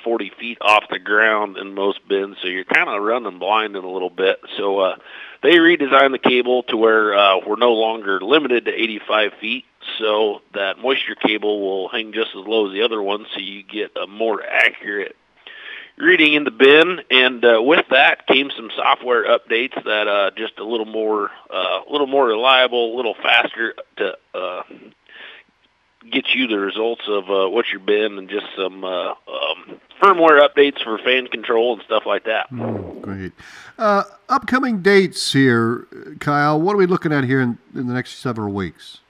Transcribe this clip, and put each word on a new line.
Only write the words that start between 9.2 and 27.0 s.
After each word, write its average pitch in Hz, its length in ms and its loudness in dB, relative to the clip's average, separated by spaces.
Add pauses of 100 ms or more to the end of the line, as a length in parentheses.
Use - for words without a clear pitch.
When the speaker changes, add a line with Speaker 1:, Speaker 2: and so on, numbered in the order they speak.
Speaker 1:
feet, 117 300 -10 (320)
so 107 440 -2 (120)
that 98 240 -4
moisture 127 380 -4
cable 104 440 -2
will 95 300 -4
hang 110 240 -8
just 110 220 -4
as 95 100 -16
low 107 220 0
as 95 40 -8
the 98 120 -2
other 110 180 -2
one, 104 320 -6
so 117 60 -10
you 98 240 -14
get 101 280 -10 (100)
a 90 40 -8
more 104 420 -4
accurate 101 680 -4 (840)
reading 156 360 4
in 147 100 2
the 127 80 -2
bin. 151 580 6
And, 127 340 2
uh, 117 180 6
with 156 280 2
that 151 380 2
came 139 280 0
some 113 200 -14
software 123 500 0
updates 117 580 -2
that, 107 240 -2
uh, 101 300 2
just 110 220 -10
a 98 40 -12
little 110 220 -4
more, 107 460 -4 (200)
uh, 92 360 -4
a - 40 -12
little 147 140 0
more 135 220 2
reliable, 120 680 2
a - 20 -8
little 120 200 -4
faster 120 580 0 (240)
to, 98 200 -4 (180)
uh, 90 260 -8 (1500)
get 131 240 -2
you 127 120 0
the 107 140 -2
results 104 480 -4